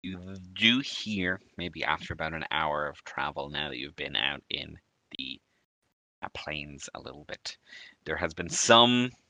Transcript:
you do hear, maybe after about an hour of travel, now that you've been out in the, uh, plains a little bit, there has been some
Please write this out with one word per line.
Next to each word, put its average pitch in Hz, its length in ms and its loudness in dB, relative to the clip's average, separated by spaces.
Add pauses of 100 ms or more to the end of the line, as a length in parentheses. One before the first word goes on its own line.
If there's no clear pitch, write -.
you 92 160 -6 (360)
do 113 260 6
hear, 95 600 -2 (160)
maybe 85 280 -4
after - 280 0
about 80 220 -4
an 78 160 -4
hour 76 380 0
of - 160 -10
travel, 71 460 -6
now 73 180 -4
that 65 100 -8
you've 71 180 -10
been 71 200 -6
out 67 340 0
in 78 260 -8 (400)
the, 65 240 -10 (840)
uh, - 120 -8
plains 73 600 -10
a - 60 -12
little 147 240 -14
bit, - 320 -12 (480)
there 78 120 -2
has 82 180 -2
been 85 160 -4
some 120 600 8 (200)